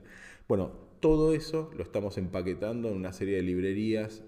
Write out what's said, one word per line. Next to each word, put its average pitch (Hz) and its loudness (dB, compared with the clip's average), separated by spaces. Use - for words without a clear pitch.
Bueno, - 0
todo 156 6
eso 156 -2
lo 87 -6
estamos 101 -4
empaquetando 95 -2
en 101 -2
una 92 -4
serie 98 0
de 92 2
librerías 98 0